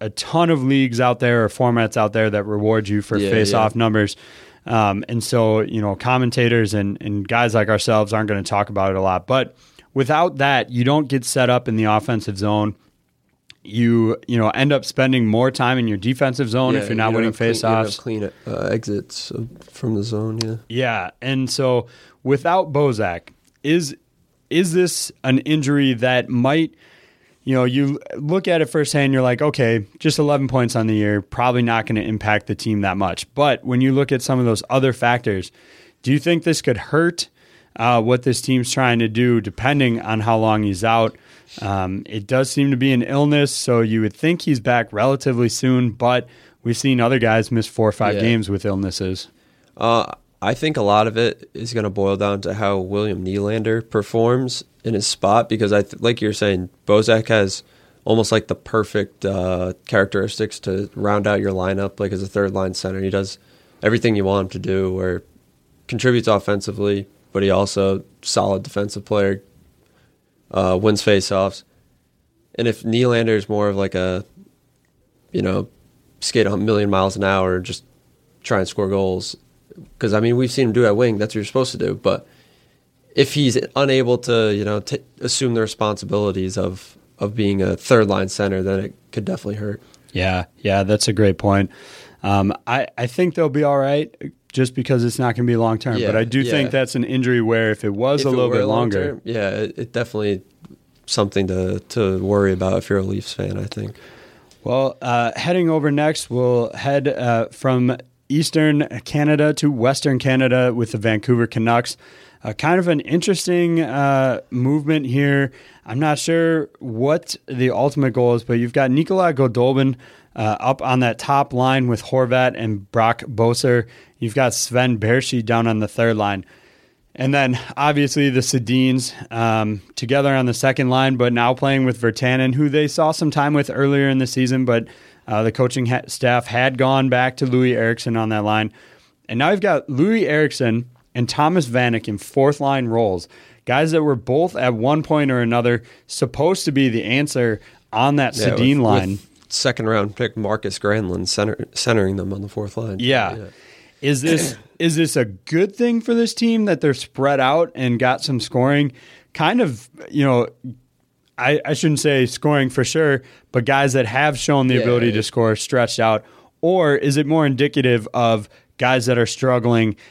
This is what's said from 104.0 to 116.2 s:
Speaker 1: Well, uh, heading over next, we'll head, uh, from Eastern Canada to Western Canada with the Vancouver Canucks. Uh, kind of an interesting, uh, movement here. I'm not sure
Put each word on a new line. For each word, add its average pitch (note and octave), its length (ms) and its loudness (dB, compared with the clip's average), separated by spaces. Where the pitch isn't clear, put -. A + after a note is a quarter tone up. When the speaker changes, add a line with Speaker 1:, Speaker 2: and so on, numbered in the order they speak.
Speaker 1:
Well, C3 400 -2
uh, A#2+ 340 -2
heading F3 340 0
over D3+ 200 0
next, D3+ 400 -2
we'll B2 440 0
head, C#3 340 -2
uh, A#2+ 400 0
from B2+ 480 0
Eastern D3+ 580 2
Canada D3+ 500 2
to D3 160 0
Western C3 480 0
Canada B2+ 540 2
with A2+ 200 -2
the A2+ 60 -4
Vancouver A2+ 480 2
Canucks. A#2 500 0
Uh, G#2+ 80 -6
kind E3 260 0
of F3 100 0
an D3+ 120 2
interesting, F3 800 0
uh, C3+ 600 0
movement C#3+ 560 0
here. C#3 440 2
I'm A#2 120 -6
not D3+ 200 0
sure E3 500 0